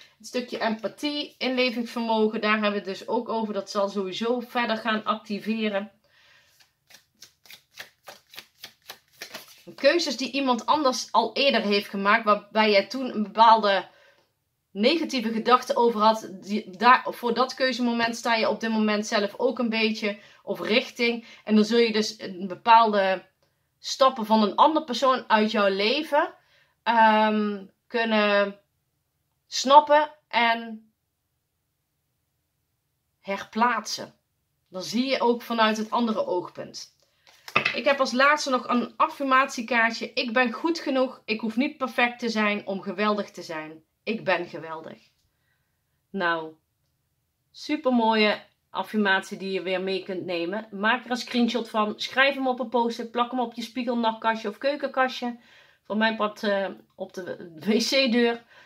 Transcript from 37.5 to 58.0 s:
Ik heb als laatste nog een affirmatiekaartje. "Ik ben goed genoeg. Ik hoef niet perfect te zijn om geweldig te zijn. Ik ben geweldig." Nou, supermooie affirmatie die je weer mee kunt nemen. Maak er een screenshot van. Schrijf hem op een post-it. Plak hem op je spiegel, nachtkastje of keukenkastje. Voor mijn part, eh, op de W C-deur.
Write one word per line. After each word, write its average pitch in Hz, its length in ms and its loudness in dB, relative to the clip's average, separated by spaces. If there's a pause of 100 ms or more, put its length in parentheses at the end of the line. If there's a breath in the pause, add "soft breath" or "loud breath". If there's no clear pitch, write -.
Ik 240 100 -6
heb 277 160 2
als 240 120 0
laatste 285 380 2
nog 247 180 -2
een 240 280 -2
affirmatiekaartje. 262 1160 0
"Ik 254 200 -4
ben 247 200 2
goed 330 260 -4
genoeg. 262 460 -2
Ik 220 160 -4
hoef 220 160 -4
niet 294 200 -2
perfect 240 420 -2
te 240 100 -6
zijn 214 380 -2
om 190 160 -6
geweldig 202 480 -2
te 180 120 -16
zijn. 156 420 -12 (180)
Ik 202 220 -6
ben 175 220 0
geweldig." 160 520 -14 (1120)
Nou, 165 440 -2 (960)
supermooie 226 920 0 (280)
affirmatie 196 680 0
die 190 140 -6
je 180 100 -4
weer 185 180 -2
mee 190 220 -4
kunt 180 220 -8
nemen. 180 460 -6
Maak 220 340 -2
er - 60 -14
een 247 60 -2
screenshot 233 540 -2
van. 214 260 -2
Schrijf 269 380 0
hem 262 140 -2
op 247 120 -4
een 247 80 -6
post-it. 233 420 -2
Plak 240 200 -2
hem 254 100 -4
op 240 140 -4
je 233 80 -10
spiegel, 240 360 -6
nachtkastje 220 500 -2
of 208 100 -10
keukenkastje. 262 800 -4 (440 loud breath)
Voor 196 140 -6
mijn 220 200 2
part, 208 260 -4
eh, 196 240 0 (280)
op - 180 -14
de 175 460 -12
W 185 200 -4
C-deur. 240 680 2 (220 loud breath)